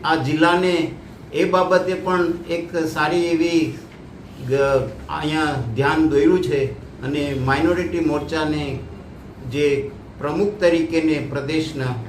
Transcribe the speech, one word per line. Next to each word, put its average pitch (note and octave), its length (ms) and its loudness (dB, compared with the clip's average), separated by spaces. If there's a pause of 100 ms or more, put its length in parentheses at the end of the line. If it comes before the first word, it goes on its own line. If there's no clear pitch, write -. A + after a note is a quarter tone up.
આ D#3+ 120 2
જિલ્લાને E3 760 2 (420)
એ D#3 120 2
બાબતે F#3 480 4
પણ F3 400 0 (160)
એક E3+ 280 -4
સારી D#3+ 480 0
એવી E3 480 2 (760)
ગ-, C3+ 380 2 (220)
અહીંયા D3+ 460 -2 (200)
ધ્યાન D#3 340 4
દોર્યું D#3+ 340 4
છે C#3 280 0 (300)
અને C#3+ 340 -2 (100)
માઇનોરિટી E3+ 540 2
મોરચાને D3 800 -2 (720)
જે C#3 400 0 (280)
પ્રમુખ F3+ 400 0
તરીકેને D#3+ 720 2
પ્રદેશના C#3 640 -2 (160)